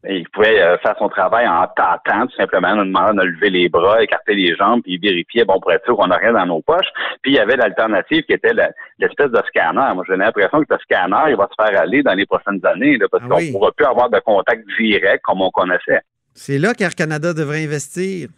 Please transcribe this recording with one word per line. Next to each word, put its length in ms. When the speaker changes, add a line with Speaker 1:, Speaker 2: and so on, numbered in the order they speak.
Speaker 1:
il 220
pouvait, 320
euh, 160
faire 200
son 120
travail 360
en 300
tâtant, 500
tout 120
simplement, 360
nous 120
demander 320
de 100
lever 220
les 180
bras, 340
écarter 320
les 220
jambes, 260
puis 120
il 80
vérifiait, 420
bon, 160
pour 140
être 100
sûr 140
qu'on 100
n'a 80
rien 160
dans 140
nos 160
poches. 260
Puis 120
il 20
y 40
avait 180
l'alternative 680
qui 80
était 220
le, 100
l'espèce 320
de 200
scanner. 440
Moi, 140
j'ai 80
l'impression 460
que 120
le 60
scanner, 520
il 40
va 160
se 100
faire 200
aller 200
dans 120
les 120
prochaines 400
années, 320
là, 140
parce 140
Speaker 2:
Ah 40
Speaker 1:
qu'on 100
Speaker 2:
oui. 120
Speaker 1:
pourra 220
plus 120
avoir 240
de 100
contact 440
direct 460
comme 160
on 100
connaissait. 480
Speaker 2:
C'est 260
là 140
qu'Air 220
Canada 380
devrait 320
investir 720